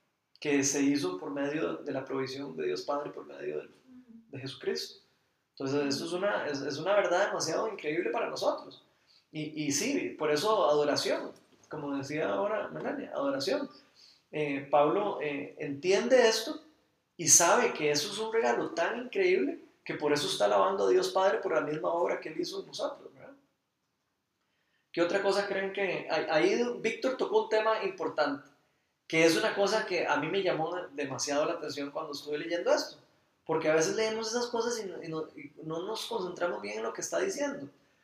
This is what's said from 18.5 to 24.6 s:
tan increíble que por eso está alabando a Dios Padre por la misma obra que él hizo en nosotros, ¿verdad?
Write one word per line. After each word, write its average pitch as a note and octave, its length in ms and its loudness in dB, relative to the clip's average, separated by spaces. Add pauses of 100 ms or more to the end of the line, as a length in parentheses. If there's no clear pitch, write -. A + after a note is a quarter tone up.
tan G3 260 0
increíble G3 600 2 (240)
que D#3 120 -4
por D3 180 2
eso C#3+ 140 2
está - 180 2
alabando G3 420 4
a - 20 4
Dios F#3 200 6
Padre G3 300 4
por - 140 -2
la D3+ 80 4
misma D#3 280 -2
obra E3+ 320 0
que D#3+ 80 -10
él D#3+ 100 -8
hizo F#3+ 220 -6
en E3+ 60 -14
nosotros, - 460 -8
¿verdad? C3+ 200 -20 (1600)